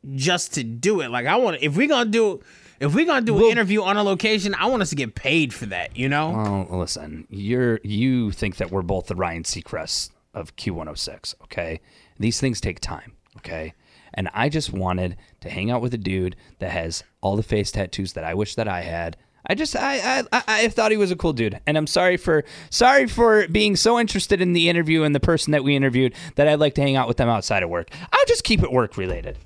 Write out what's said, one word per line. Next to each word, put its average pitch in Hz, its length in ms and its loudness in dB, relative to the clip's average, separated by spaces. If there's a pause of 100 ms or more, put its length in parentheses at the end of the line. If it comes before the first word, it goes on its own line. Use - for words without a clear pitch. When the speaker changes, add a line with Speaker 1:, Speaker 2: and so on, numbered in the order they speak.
(140)
Speaker 1:
just 170 400 -2
to 135 100 -4
do 127 360 0
it. 127 100 -4
Like, 120 160 -2
I 170 100 2
wanna, 202 240 2
if 147 160 0
we 262 100 4
gonna 240 240 2
do, 214 300 2 (400)
if 143 140 0
we 294 100 4
gonna 277 200 2
do 220 120 0
an - 60 6
Speaker 2:
Well 226 80 8
Speaker 1:
interview 214 320 2
on 196 140 0
a 208 60 2
location, 202 560 0
I 175 80 0
want 240 160 2
us 151 80 -2
to 147 60 -4
get 127 180 -4
paid 139 380 0
for - 140 -10
that, 90 300 -8
you 131 120 -2
know? 110 600 -2
Speaker 2:
Well, 90 120 -4
listen, 80 500 -10
you're, 113 540 0
you 113 480 0
think 98 240 -6
that 87 140 -6
we're 95 120 -2
both 92 260 -4
the 92 60 -4
Ryan 85 280 -4
Seacrest - 680 -8 (220)
of - 240 -12
Q 95 180 -6
one 80 140 -10
oh 73 60 -14
six, - 400 -12 (100)
okay? 80 360 -8 (380)
These 113 220 -2
things 131 200 -2
take 90 200 -6
time, - 320 -10 (260)
okay? 80 360 -12 (400)
And 98 200 -6
I 117 140 0
just 147 240 -4
wanted 92 440 -4 (260)
to 85 80 -14
hang 101 200 -4
out 123 120 -2
with 123 120 -4
a 117 40 -6
dude 95 380 -4 (220)
that 90 120 -6
has 82 340 -6 (160)
all 98 160 0
the 110 60 0
face 104 280 -2
tattoos 95 440 -6
that 80 100 -8
I 82 100 -4
wish 101 200 -4
that 110 140 -2
I 90 140 -4
had. 85 340 -6 (300)
I 190 80 2
just, 302 200 -4
I, 262 440 -2
I, 262 40 -2 (100)
I, 247 140 2
I 220 220 4
thought 220 220 2
he 214 80 2
was 196 120 2
a 180 60 -2
cool 170 160 0
dude, 113 340 0
and 151 120 2
I'm 156 80 0
sorry 180 320 2
for, 156 260 2 (240)
sorry 262 380 6
for 214 420 4
being 208 260 4
so 233 240 4
interested 202 440 0
in 180 100 2
the 170 160 4
interview 160 340 4
and 151 120 2
the 135 60 2
person 156 320 2
that 143 120 2
we 143 100 4
interviewed 131 400 2 (200)
that 143 120 4
I'd 151 140 4
like 147 140 2
to 147 80 0
hang 139 120 2
out 127 140 2
with 120 80 0
them 120 140 2
outside 101 320 0
of 85 80 -2
work. 87 200 -4 (220)
I'll 539 140 6
just 480 180 0
keep - 180 2
it 147 80 0
work 127 280 0
related. 90 480 -6